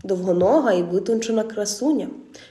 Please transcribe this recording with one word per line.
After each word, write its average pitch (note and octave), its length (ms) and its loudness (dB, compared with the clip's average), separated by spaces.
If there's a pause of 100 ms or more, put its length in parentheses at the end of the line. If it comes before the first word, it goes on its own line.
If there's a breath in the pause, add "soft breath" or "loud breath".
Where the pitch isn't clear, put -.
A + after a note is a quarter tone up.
Довгонога F#3+ 720 2
і F3 100 2
витончена A3 600 0
красуня. A3 640 -2 (440 loud breath)